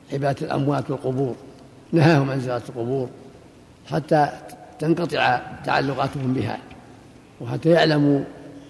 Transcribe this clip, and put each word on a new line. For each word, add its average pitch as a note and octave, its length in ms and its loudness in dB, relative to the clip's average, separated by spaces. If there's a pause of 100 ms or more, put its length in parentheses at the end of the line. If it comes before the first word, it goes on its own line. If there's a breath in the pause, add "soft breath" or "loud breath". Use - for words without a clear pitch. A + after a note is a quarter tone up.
(120)
بعبادة C#3 340 -2
الأموات C#3 440 -2
والقبور، C3 440 -2 (580)
نهاهم D3 380 6
عن C3 100 -4
زيارة B2 280 -4
القبور B2+ 400 -4 (800)
حتى D3 380 2 (500)
تنقطع D3 640 2 (240)
تعلقاتهم C3+ 680 -2
بها، A2+ 260 -4 (800)
وحتى B2+ 300 -2
يعلموا D3+ 500 4 (500)